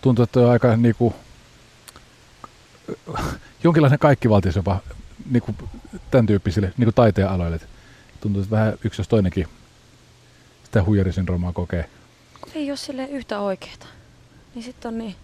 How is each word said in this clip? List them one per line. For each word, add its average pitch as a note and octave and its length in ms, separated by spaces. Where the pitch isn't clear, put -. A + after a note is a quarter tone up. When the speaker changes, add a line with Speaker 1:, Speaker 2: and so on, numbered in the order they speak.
Speaker 1:
tuntuu, B2 220
että A2+ 100
toi B2+ 120
on A#2+ 60
aika A#2+ 260
niinku, A#2 380
jonkinlainen D3+ 340
kaikkivaltius G#2+ 580
jopa F#2+ 240
niinku C3 240
tän A#2 160
tyyppisille G2 500
niinku A2+ 160
taiteen G2+ 360
aloille. F2 280
Et - 120
tuntuu, G2+ 220
että G#2+ 140
vähän A2 180
yksi - 160
jos - 80
toinenkin F#2+ 380
sitä G2 200
huijarisyndroomaa F#2 680
kokee. F2+ 380
Speaker 2:
Kun - 140
ei C#4+ 160
oo C#4 60
silleen C4+ 340
yhtä A#3 300
oikeeta, - 460
niin A#3 80
sit B3 220
on A3+ 140
niin A3 260